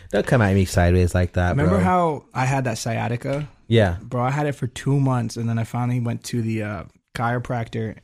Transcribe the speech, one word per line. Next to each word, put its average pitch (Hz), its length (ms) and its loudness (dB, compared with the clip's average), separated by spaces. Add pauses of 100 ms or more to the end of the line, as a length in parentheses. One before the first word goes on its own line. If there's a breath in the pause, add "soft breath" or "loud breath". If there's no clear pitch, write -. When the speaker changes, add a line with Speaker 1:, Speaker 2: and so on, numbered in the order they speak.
(120)
Speaker 1:
Don't 202 140 0
come 123 160 4
at 98 120 4
me 98 120 6
sideways 90 480 4
like 90 200 0
that, 90 180 0
Speaker 2:
Remember 90 240 2
Speaker 1:
bro. 98 80 4
Speaker 2:
how 175 500 2
I 131 120 -2
had 135 200 0
that 110 120 -4
sciatica? 120 720 -4 (180)
Speaker 1:
Yeah. 101 340 4
Speaker 2:
Bro, 120 220 -4
I 127 80 0
had 147 140 -2
it 143 80 -2
for 127 140 -6
two 139 320 -2
months, 127 360 0
and 117 140 -4
then 117 100 -2
I 113 60 -2
finally 123 340 -4
went 117 260 -4
to 120 160 -4
the, 110 220 -2
uh, 104 200 -8 (320)
chiropractor, 117 880 -4